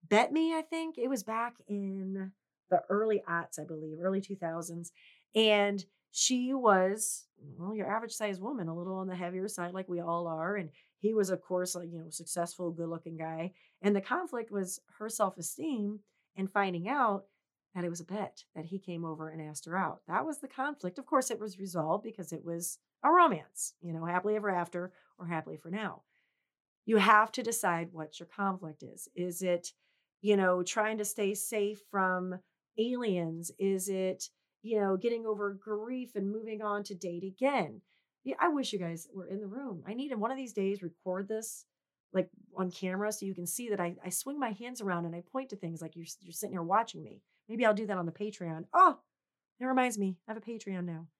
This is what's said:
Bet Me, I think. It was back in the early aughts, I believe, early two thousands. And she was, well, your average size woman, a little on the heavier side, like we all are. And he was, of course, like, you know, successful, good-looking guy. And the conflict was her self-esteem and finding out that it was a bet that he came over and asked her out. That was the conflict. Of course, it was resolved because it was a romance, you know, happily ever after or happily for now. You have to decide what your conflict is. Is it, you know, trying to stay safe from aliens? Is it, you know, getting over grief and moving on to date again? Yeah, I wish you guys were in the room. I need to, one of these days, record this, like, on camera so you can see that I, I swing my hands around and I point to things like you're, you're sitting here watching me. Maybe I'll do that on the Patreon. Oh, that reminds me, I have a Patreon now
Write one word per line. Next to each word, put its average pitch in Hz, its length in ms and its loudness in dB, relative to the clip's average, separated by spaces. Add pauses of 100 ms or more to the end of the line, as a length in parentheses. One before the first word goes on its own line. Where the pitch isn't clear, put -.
Bet 208 300 6
Me, 320 240 4
I 320 60 0
think. 330 340 -4
It 247 120 0
was 262 140 0
back 226 440 -4
in 190 680 -4 (380)
the 185 180 4
early 208 400 2
aughts, 170 300 -2
I 151 60 -6
believe, 156 360 -8
early 190 220 0
two 196 120 -8
thousands. 170 560 -6 (440)
And 202 500 6 (260)
she 254 440 2
was, 208 720 6 (320)
well, 185 160 -6
your 208 120 -2
average 226 280 -2
size 202 260 -2
woman, 208 280 -4
a 165 80 -4
little 185 200 -4
on 190 100 -4
the 185 80 -4
heavier 185 340 -4
side, 180 260 -6
like 185 140 -6
we 175 120 -2
all 170 260 -2
are. 165 300 -2
And 170 140 -4 (280)
he 214 140 2
was, 208 160 4
of 185 140 0
course, 180 320 -2
like, 175 180 -8
you 170 60 -10
know, 165 100 -12
successful, 170 600 -4
good-looking 165 480 -6
guy. 160 340 -4 (300)
And 202 120 6
the 196 60 2
conflict 262 500 -4
was 190 300 -4 (180)
her 220 120 -6
self-esteem 208 920 -2 (360)
and 190 140 -2
finding 185 380 0
out 226 380 2 (480)
that 175 100 -2
it 175 60 -2
was 170 100 -8
a - 40 -12
bet 196 400 -8 (100)
that 156 100 -8
he 180 140 -8
came 170 260 -6
over 160 240 -8
and 160 140 -10
asked 151 240 -10
her 165 100 -2
out. 185 320 -2
That 208 160 0
was 302 140 -6
the 269 100 -12
conflict. 262 500 -6
Of 269 80 -12
course, - 240 4
it 226 80 -4
was 202 200 -8
resolved 180 440 0
because 196 300 -8
it 160 120 -8
was 170 340 -4 (240)
a 294 80 6
romance, 311 720 6
you 170 100 -6
know, 165 140 -4
happily 180 300 2
ever 208 120 0
after 180 440 -2 (260)
or 180 80 -10
happily 160 320 -4
for 165 120 -14
now. 202 320 -6 (840)
You 220 100 6
have 214 360 10
to 254 100 -2
decide 185 500 0
what 156 260 -10
your 175 80 -14
conflict 185 560 -4
is. - 320 -14
Is 175 280 -4
it, 175 300 0 (500)
you 202 140 6
know, 185 260 6
trying 214 360 0
to 208 60 -2
stay 202 300 0
safe 208 560 -2
from 185 480 0 (400)
aliens? 185 800 0
Is 196 300 0
it, 185 420 -2 (320)
you 214 180 2
know, 196 160 4
getting 226 300 0
over 208 260 0
grief 220 640 -6
and 196 140 0
moving 220 320 -6
on 208 220 0
to 202 100 -10
date 175 280 -6
again? 190 580 0 (440)
Yeah, 262 160 -4
I 349 80 4
wish 294 240 0
you 208 60 -2
guys 165 340 -4
were 185 140 -10
in 196 140 -6
the 208 60 -8
room. 208 400 -8
I 202 80 -6
need 269 140 -4
to, 262 80 -4
one 208 140 0
of 262 60 -4
these 254 180 -8
days, 196 280 0
record 185 460 -6
this, 220 380 -6 (460)
like, 185 180 2 (260)
on 185 140 0
camera 190 420 -2
so 208 140 -6
you 196 80 -4
can 175 120 -8
see 240 240 -4
that 202 100 0
I, 175 240 -2
I 185 40 -4
swing 277 300 -4
my 240 140 0
hands 240 280 -10
around 180 240 0
and 165 100 -4
I 175 60 -8
point 262 300 -6
to 202 60 -8
things 165 260 -6
like 160 120 -12
you're, 170 120 -14 (140)
you're 175 120 -20
sitting - 220 -6
here 175 80 -2
watching 202 420 0
me. 107 180 -18 (260)
Maybe 226 160 0
I'll 214 100 8
do 214 120 -2
that 196 120 0
on 175 80 -2
the 165 60 -4
Patreon. 175 600 -6
Oh, 339 260 10 (640)
that 247 60 -2
reminds 254 320 4
me, 190 180 0 (100)
I 220 60 -8
have 220 100 -8
a - 20 -20
Patreon 202 400 -6
now 165 220 -6 (140)